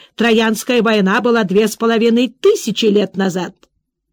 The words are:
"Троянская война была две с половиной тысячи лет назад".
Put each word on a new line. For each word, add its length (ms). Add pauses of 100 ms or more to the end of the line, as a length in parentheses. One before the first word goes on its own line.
(160)
"Троянская 680
война 380
была 240
две 240
с 80
половиной 500
тысячи 600
лет 300
назад". 380 (580)